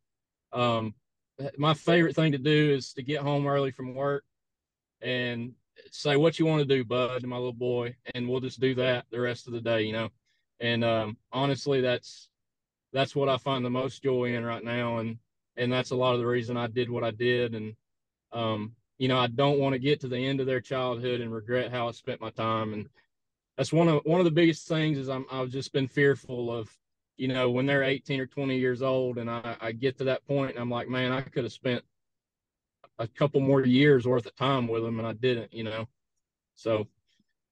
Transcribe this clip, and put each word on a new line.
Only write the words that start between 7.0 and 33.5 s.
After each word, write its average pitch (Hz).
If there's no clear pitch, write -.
to 123
my 123
little 123
boy, 123
and 123
we'll 127
just 123
do 131
that 127
the 120
rest 120
of 120
the 117
day, 113
you 107
know? 110
And, 117
um, 110
honestly, 135
that's, -
that's 135
what 139
I 131
find 131
the 123
most 127
joy 123
in 117
right 117
now. 117
And, 113
and 123
that's 127
a 131
lot 127
of 120
the 120
reason 120
I 120
did 120
what 117
I 113
did. 120
And, 107
um, 110
you 127
know, 127
I 123
don't 139
wanna 135
get 147
to 135
the 123
end 135
of 131
their 127
childhood 123
and 113
regret 117
how 120
I 117
spent -
my 110
time. 110
And 104
that's 135
one 170
of, 151
one 160
of 180
the 170
biggest 165
things 156
is 135
I'm, 131
I've 131
just 131
been 135
fearful 127
of, 113
you 131
know, 127
when 127
they're 139
eighteen 135
or 131
twenty 135
years 127
old 131
and 117
I, 117
I 113
get 131
to 135
that 131
point 139
and 117
I'm 120
like, 120
"Man, 127
I 131
could 131
have 107
spent 123
a 117
couple 147
more 135